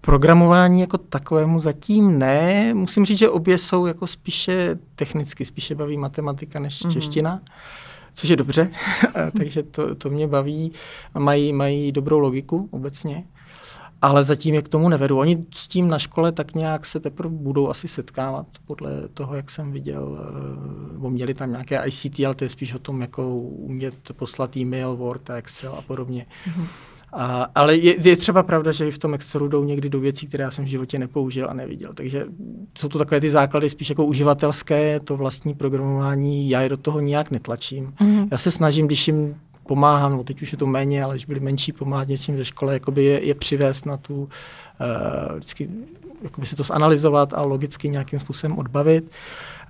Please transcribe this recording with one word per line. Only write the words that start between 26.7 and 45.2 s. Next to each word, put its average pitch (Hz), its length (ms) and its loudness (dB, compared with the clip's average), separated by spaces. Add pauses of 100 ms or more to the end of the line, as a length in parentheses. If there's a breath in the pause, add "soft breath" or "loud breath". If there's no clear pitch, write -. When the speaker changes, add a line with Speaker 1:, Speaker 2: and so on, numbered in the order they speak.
Speaker 1:
A, 123 400 -2
ale 151 220 6
je, 175 320 6
je 175 80 8
třeba 185 260 2
pravda, 160 300 2
že 151 160 -2
i - 20 -2
v 147 80 -10
tom 151 160 -2
Excelu 143 340 -4
jdou 143 160 2
někdy 143 240 -2
do 139 120 -2
věcí, 139 260 -2
které 139 180 -6
já 131 60 -6
jsem 139 140 -8
v 135 40 -6
životě 131 300 -4
nepoužil 131 520 -4
a - 40 -10
neviděl. 131 400 -12
Takže 139 320 -6 (520)
jsou 147 100 -6
to 147 100 -4
takové 147 220 2
ty 151 100 2
základy 143 400 4
spíš 147 180 -8
jako 151 160 0
uživatelské, 147 960 2
to 147 160 -6
vlastní 135 380 -4
programování, 139 960 0
já 127 100 2
je 131 80 2
do 135 80 -2
toho 147 240 -2
nijak 147 300 0
netlačím. 135 720 -6
Speaker 3:
Mhm. 208 300 4
Speaker 1:
Já 131 80 -2
se - 120 2
snažím, 156 360 4
když 143 220 2
jim 151 280 0 (300)
pomáhám, 143 460 4
no 127 120 -2
teď 135 180 -10
už 147 100 -10
je 139 60 -8
to 139 80 0
méně, 139 380 0
ale 135 100 -4
když 127 100 -8
byli 139 160 -6
menší, 139 320 -2
pomáhat 139 360 -4
něčím 139 280 -2
ve 131 80 -4
škole, 139 300 -2
jakoby 135 300 0
je, 139 220 4
je 143 80 2
přivést 139 520 0
na 143 100 -6
tu, 139 320 -8 (520 loud breath)
eh, - 560 -4